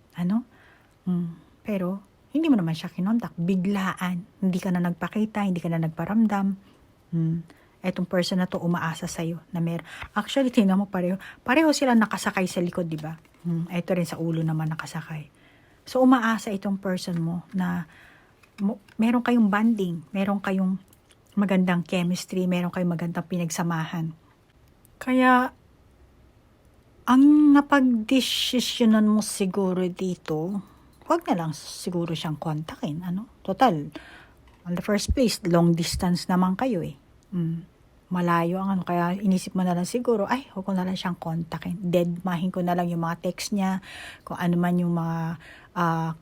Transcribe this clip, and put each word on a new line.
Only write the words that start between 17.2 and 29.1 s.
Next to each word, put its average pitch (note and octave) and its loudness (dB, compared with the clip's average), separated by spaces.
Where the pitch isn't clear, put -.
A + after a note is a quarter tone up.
na F3 -2
mo-, G#3 -2
meron A#3+ 2
kayong A#3 4
bonding, G3+ 0
meron G3 0
kayong F#3+ 0
magandang F#3 2
chemistry, F3+ -2
meron F3 0
kayong F3 -2
magandang E3+ -6
pinagsamahan. E3 -4
Kaya, B3+ 4
ang D4 8
napagdesisyonan A#3+ 2
mo G#3+ 4